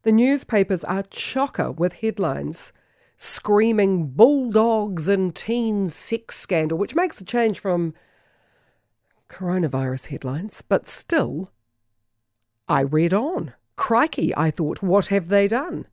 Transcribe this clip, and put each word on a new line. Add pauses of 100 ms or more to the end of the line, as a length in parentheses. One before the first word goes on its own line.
The
newspapers
are
chocker
with
headlines (440)
screaming
"Bulldogs
and
teen
sex
scandal,"
which
makes
a
change
from (1400)
coronavirus
headlines,
but
still, (1160)
I
read
on. (220)
"Crikey,"
I
thought,
"what
have
they
done?"